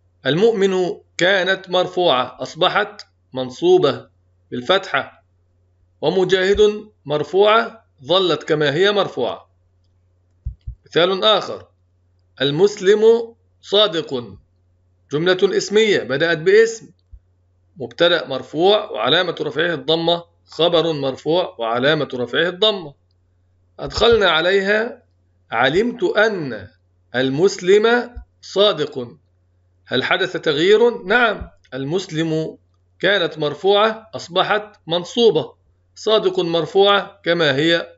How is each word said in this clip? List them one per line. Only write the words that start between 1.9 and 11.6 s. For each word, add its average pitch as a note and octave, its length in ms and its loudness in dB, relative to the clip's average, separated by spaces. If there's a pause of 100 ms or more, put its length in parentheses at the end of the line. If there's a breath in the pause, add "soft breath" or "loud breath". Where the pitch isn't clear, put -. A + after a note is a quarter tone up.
أصبحت F3 640 -2 (260)
منصوبة C3 760 0 (420)
بالفتحة، C3+ 760 -4 (760)
ومجاهد F#3+ 920 2 (140)
مرفوعة G3+ 840 0 (180)
ظلت E3 380 0
كما D3 320 0
هي G3 180 2
مرفوعة. C#3 580 -4 (1400)
مثال F#3 380 0
آخر: E3 440 -2 (720)